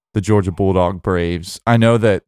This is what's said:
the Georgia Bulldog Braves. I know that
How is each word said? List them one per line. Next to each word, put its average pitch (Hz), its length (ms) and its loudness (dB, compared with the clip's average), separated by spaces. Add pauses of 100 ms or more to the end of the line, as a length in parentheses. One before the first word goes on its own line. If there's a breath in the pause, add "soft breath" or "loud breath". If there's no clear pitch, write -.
(140)
the 107 80 -2
Georgia 98 300 0
Bulldog 92 500 0
Braves. 87 640 -4
I 117 120 2
know 117 200 4
that 107 300 0